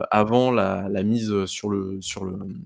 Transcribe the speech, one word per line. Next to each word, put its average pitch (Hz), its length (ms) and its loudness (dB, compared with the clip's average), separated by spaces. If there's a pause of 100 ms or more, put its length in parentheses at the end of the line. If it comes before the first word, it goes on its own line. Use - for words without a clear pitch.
(120)
avant 113 380 4
la, 95 400 2
la 98 140 0
mise 107 420 0
sur 104 240 -6
le, 98 320 -2
sur 98 240 -8
le, 92 140 -6 (260)